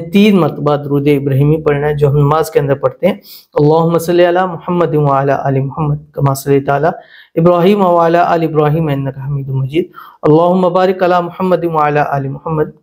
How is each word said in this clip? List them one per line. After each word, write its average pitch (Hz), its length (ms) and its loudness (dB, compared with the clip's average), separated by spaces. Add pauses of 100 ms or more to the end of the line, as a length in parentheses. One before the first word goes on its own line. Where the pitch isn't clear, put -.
तीन 202 300 4
मरतबा 147 380 0
दुरूद 143 320 -2
इब्राहिमी 143 480 2
पढ़ना 151 300 -2
है 151 100 -2
जो 143 120 0
हम 139 100 0
नमाज 151 320 2
के - 80 -2
अंदर 139 160 0
पढ़ते 135 320 -4
हैं, - 140 -2 (400)
"अल्लाहुम्मा 165 380 2
सल्लि 175 260 2
अला 180 220 2
मुहम्मद 170 480 -4
व 151 160 0
अला 139 260 0
आलि 135 240 -2
मुहम्मद 147 440 -4 (100)
कमा 139 200 0
सल्लैता 139 420 0
अला 156 160 -2 (440)
इब्राहीम 175 460 2
व 175 140 2
अला 170 280 2
आलि 170 220 0
इब्राहीम 151 440 0
इन्नका 135 320 -6
हमीदुम 135 400 -6
मजीद, 143 260 -4 (380)
अल्लाहुम्मा 175 420 4
बारिक 185 340 0
अला 180 180 2
मुहम्मद 175 440 -2
व 165 140 -2
अला 147 240 0
आलि 139 260 -4
मुहम्मद 156 440 -4 (100)